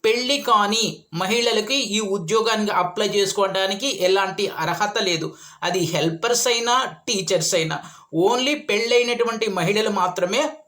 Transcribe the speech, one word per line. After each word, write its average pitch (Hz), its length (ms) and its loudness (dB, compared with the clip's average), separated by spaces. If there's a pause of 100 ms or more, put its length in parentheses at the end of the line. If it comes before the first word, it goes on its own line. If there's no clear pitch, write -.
పెళ్లి 247 320 2 (100)
కాని 214 360 2 (380)
మహిళలకి 220 560 0 (200)
ఈ 214 40 2 (160)
ఉద్యోగానికి 208 640 0
అప్లై 202 340 -2
చేసుకోవడానికి 196 720 0 (180)
ఎలాంటి 190 380 2 (180)
అర్హత 175 340 -2 (100)
లేదు. 160 220 -2 (380)
అది 180 140 0 (120)
హెల్పర్స్ 165 580 0
అయినా 233 240 2 (320)
టీచర్స్ 190 520 0
అయినా 160 180 0 (480)
only 254 300 2 (140)
పెళ్ళైనటువంటి 233 760 2 (120)
మహిళలు 208 420 0
మాత్రమే 185 420 0 (260)